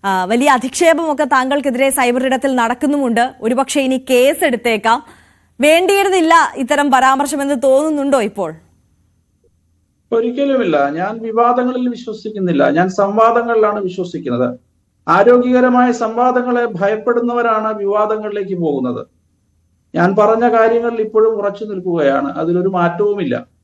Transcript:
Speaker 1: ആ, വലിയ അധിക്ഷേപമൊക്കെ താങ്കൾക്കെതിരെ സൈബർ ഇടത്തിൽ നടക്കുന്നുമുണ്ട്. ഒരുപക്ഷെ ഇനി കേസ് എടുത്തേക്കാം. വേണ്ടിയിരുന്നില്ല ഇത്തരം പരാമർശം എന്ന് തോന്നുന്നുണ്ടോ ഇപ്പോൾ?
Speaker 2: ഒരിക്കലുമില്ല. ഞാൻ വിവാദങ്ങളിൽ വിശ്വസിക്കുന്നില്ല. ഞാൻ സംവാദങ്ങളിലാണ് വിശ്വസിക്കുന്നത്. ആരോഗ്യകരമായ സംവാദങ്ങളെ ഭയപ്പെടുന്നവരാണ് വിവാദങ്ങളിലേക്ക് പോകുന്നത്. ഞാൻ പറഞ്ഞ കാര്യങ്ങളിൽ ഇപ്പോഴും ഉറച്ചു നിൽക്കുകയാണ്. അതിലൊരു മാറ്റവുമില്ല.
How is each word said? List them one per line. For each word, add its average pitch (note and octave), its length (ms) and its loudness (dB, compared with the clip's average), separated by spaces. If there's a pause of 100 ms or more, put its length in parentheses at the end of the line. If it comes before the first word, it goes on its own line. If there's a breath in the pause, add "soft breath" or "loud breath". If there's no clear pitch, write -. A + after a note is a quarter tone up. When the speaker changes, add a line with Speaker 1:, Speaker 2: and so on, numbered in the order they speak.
Speaker 1:
ആ, F#3+ 200 -2
വലിയ A#3+ 260 2
അധിക്ഷേപമൊക്കെ D4+ 720 0
താങ്കൾക്കെതിരെ C4+ 640 0
സൈബർ B3+ 360 0
ഇടത്തിൽ C4 280 0
നടക്കുന്നുമുണ്ട്. B3 880 0
ഒരുപക്ഷെ C4 400 -2
ഇനി C4 300 0
കേസ് C4+ 340 2
എടുത്തേക്കാം. A#3+ 800 -2 (380 soft breath)
വേണ്ടിയിരുന്നില്ല F4+ 720 4 (220)
ഇത്തരം C#4+ 340 0
പരാമർശം C4+ 520 2
എന്ന് C#4 200 -2
തോന്നുന്നുണ്ടോ C#4 600 2
ഇപ്പോൾ? F3+ 320 -6 (1600)
Speaker 2:
ഒരിക്കലുമില്ല. A#3 760 0
ഞാൻ F#3+ 280 -6
വിവാദങ്ങളിൽ B3 680 0
വിശ്വസിക്കുന്നില്ല. F#3+ 840 -2
ഞാൻ E3+ 180 0
സംവാദങ്ങളിലാണ് G#3+ 920 0
വിശ്വസിക്കുന്നത്. C#3+ 800 -6 (500)
ആരോഗ്യകരമായ B3 840 4
സംവാദങ്ങളെ A#3+ 720 -2
ഭയപ്പെടുന്നവരാണ് A3 1080 -2
വിവാദങ്ങളിലേക്ക് G#3 800 -4
പോകുന്നത്. C3+ 520 -4 (880)
ഞാൻ F3+ 220 2
പറഞ്ഞ A3+ 320 2
കാര്യങ്ങളിൽ A3+ 520 2
ഇപ്പോഴും A3 300 2
ഉറച്ചു G3+ 340 -4
നിൽക്കുകയാണ്. E3+ 680 -2
അതിലൊരു F3 360 -2
മാറ്റവുമില്ല. F3+ 840 -2 (120)